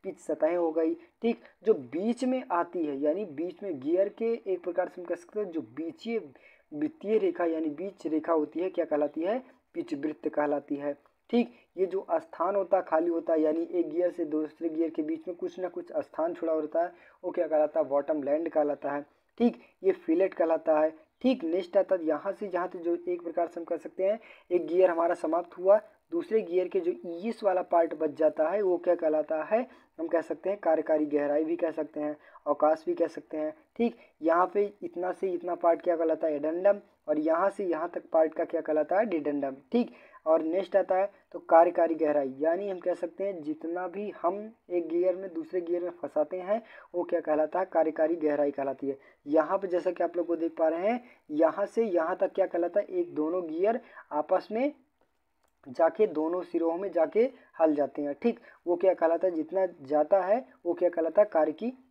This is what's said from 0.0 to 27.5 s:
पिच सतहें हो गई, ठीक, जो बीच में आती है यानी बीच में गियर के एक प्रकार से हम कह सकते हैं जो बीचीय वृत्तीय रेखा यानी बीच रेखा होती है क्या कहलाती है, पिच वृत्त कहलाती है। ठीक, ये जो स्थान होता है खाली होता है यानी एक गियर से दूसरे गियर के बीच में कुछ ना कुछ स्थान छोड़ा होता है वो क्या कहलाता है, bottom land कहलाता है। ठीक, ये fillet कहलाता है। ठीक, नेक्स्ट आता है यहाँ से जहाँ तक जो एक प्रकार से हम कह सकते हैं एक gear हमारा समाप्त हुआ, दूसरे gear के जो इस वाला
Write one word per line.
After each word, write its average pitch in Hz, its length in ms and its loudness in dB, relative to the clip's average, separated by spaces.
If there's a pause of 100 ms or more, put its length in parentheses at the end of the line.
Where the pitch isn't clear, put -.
पिच 185 140 -10
सतहें 156 380 -2
हो 170 160 0
गई, 165 220 0 (280)
ठीक, 233 180 0 (240)
जो 214 100 4
बीच 175 500 -4
में 254 180 -2 (100)
आती 170 340 -2
है 139 140 -4
यानी 160 260 0
बीच - 360 -8
में 339 180 -6
गियर 202 280 2 (100)
के 233 140 -2 (120)
एक 185 180 -4
प्रकार 175 260 -2
से - 120 -16
हम 175 60 -12
कह 175 80 -4
सकते 208 260 -10
हैं 190 100 -6
जो 160 100 -4 (160)
बीचीय 214 420 -8 (540)
वृत्तीय 151 460 -2
रेखा 180 260 0
यानी 160 260 -2
बीच 175 380 -10
रेखा 156 240 0
होती 156 280 0
है 185 100 -2
क्या 175 140 -2
कहलाती 147 380 -2
है, 214 160 0 (360)
पिच 165 200 -6
वृत्त 151 360 -6
कहलाती 147 460 -2
है। 143 200 -6 (340)
ठीक, 233 220 0 (240)
ये 185 100 0
जो 185 260 -6
स्थान 170 440 -2
होता 185 200 2
है 180 80 2
खाली 165 240 2
होता 165 240 -2
है 160 100 2
यानी 156 220 0
एक 165 260 -2
गियर 175 200 0
से 170 160 -6
दूसरे 156 420 -4
गियर 160 220 -2
के 160 120 -6
बीच 160 260 -6
में 180 80 -10
कुछ - 220 -8
ना 185 100 -6
कुछ 175 260 -12
स्थान 170 400 -4
छोड़ा 165 180 -4
होता 156 300 0
है 180 100 -4 (320)
वो 175 60 -4
क्या 175 160 -2
कहलाता 151 340 2
है, 147 60 2
bottom 143 360 0
land 156 260 0
कहलाता 147 440 0
है। 143 120 -6 (360)
ठीक, 233 200 2 (240)
ये 190 100 4
fillet 180 400 0
कहलाता 160 460 2
है। 156 100 2 (320)
ठीक, 247 220 2
नेक्स्ट 180 320 -2
आता 190 180 4
है 170 120 -2
यहाँ 160 260 -2
से 202 160 -8
जहाँ 180 200 -2
तक 185 100 -10
जो 170 180 -2 (120)
एक 175 140 -4
प्रकार 170 260 -2
से 170 120 -10
हम 165 40 -8
कह 170 140 -4
सकते 175 260 -6
हैं 208 140 0 (320)
एक 170 160 2
gear 175 240 6
हमारा 170 260 2
समाप्त 170 420 -4
हुआ, 196 220 6 (320)
दूसरे 214 300 0
gear 180 260 0
के 185 120 0
जो 170 120 0 (280)
इस 226 240 -6
वाला 185 200 2